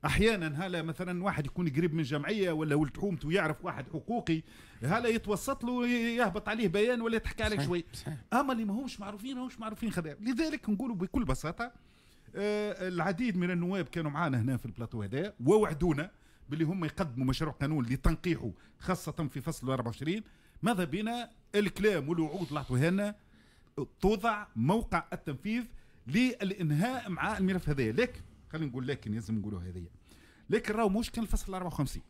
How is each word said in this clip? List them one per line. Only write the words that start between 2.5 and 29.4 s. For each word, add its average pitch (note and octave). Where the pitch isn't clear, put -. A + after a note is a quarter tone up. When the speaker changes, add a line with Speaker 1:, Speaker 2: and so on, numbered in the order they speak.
Speaker 1:
ولا D#3
ولد D3
حومته E3
يعرف E3
واحد C#3
حقوقي، D#3+
هلا A3
يتوسط A3+
له، B3
ي-، A#3
يهبط G3
عليه A3
بيان A3
ولا A3+
يتحكى -
عليه G#3+
Speaker 2:
صحيح، D3
Speaker 1:
شوي. F3
Speaker 2:
صحيح. -
Speaker 1:
أما C4
اللي A3+
ماهوش A#3+
معروفين، G#3
ماهوش B3+
معروفين A3
خدام. D#3
لذلك C4+
نقولوا A3
بكل F#3+
بساطة، D3+
آه، G#3
العديد F#3
من F3+
النواب F3
كانوا D#3
معانا C#3+
هنا B2
في -
البلاطو A2+
هذا C3+
ووعدونا E3
باللي D#3+
هم F3
يقدموا C3
مشروع C3+
قانون C#3+
لتنقيحه، C#3
خاصة F3
في C#3+
فصل C3
أربعة A#2+
وعشرين. D#3+
ماذا G3
بينا G#3+
الكلام F#3+
والوعود E3
اللي D3
عطوها B2+
لنا G3+
توضع G#3+
موقع E3+
التنفيذ G#3
للإنهاء G3+
مع F3+
الملف F#3
هذا. C3
لكن G#3+
خلينا D#3+
نقول، B2+
لكن B2
لازم A2
نقولوا G2